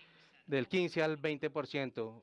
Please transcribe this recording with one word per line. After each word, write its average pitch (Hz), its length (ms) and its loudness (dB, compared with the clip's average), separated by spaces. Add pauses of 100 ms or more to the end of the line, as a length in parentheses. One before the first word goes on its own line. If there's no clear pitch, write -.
(460)
del 156 220 0
quince 175 340 2
al 156 140 2
veinte 151 320 0
por 147 180 -4
ciento, 117 560 -4